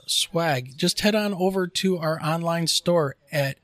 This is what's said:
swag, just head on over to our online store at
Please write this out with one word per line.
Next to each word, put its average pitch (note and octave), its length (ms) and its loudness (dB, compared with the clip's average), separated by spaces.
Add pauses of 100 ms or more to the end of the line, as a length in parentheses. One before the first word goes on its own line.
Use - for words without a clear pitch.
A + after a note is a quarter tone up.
swag, C3+ 680 0
just - 240 0
head G#3+ 140 2
on G#3 180 0
over F#3 320 0
to F#3 320 0
our D#3+ 240 -2
online E3+ 460 0
store D#3+ 480 2 (160)
at C#3 320 -2